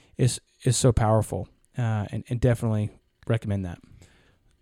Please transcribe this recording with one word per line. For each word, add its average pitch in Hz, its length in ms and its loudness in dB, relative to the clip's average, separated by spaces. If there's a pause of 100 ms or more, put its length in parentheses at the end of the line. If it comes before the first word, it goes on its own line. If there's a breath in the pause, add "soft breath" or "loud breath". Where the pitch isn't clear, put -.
(160 soft breath)
is, 127 240 0 (240)
is 123 120 2
so 135 140 4
powerful, 107 580 2 (300)
uh, 110 320 -2
and, 113 180 -8
and 120 120 -4
definitely 110 500 0 (380)
recommend 104 360 -2
that. 85 140 -10 (840 soft breath)